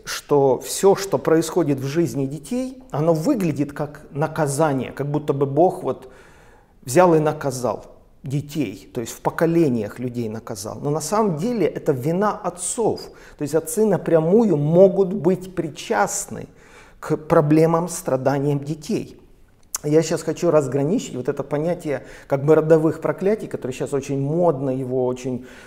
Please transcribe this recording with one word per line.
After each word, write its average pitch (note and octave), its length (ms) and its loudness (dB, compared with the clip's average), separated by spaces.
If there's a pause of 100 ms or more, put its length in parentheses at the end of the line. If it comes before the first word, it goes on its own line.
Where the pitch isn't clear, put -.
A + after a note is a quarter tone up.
что C#3 540 2
все, - 380 2
что - 200 -2
происходит D#3+ 600 0
в B2+ 80 -8
жизни C#3 400 -2
детей, B3 640 -8
оно D#3+ 240 2
выглядит D#3+ 580 0
как - 380 -10
наказание, D3 800 -2
как C#3+ 180 -6
будто D3 240 -2
бы C#3 140 0
Бог D#3+ 380 2
вот - 260 -6 (760)
взял E3 300 6
и D#3 60 4
наказал C3+ 640 -2 (400)
детей, C#3+ 680 -6
то A#2+ 80 -6
есть A#2 120 -8
в - 80 -16
поколениях D3+ 800 0
людей A#2+ 280 -6
наказал. G#2+ 540 -10
Но D3 80 -2
на D3+ 100 -2
самом G3+ 360 0
деле G3+ 320 0
это - 240 -2
вина E3 400 0
отцов. - 720 -4 (360)
То - 40 -6
есть D3 120 -4
отцы E3 320 0
напрямую F3 680 4
могут F3+ 560 6
быть F#3 420 -2
причастны F3 920 -4 (500)
к - 180 -4
проблемам, D#3+ 720 4
страданиям C#3 720 0
детей. D3 580 -8 (640)
Я D3+ 200 4
щас D#3 200 -2
хочу D#3+ 300 0
разграничить C#3+ 640 0
вот B2 120 -4
это C#3+ 140 -4
понятие D3+ 600 -4 (240)
как C#3 160 0
бы D#3 100 6
родовых D#3 460 4
проклятий, F#3 480 -2
которое - 260 -8
щас C3+ 180 -6
очень C#3 280 -2
модно, C#3+ 500 0
его C3 360 -2
очень B2+ 380 -6 (220)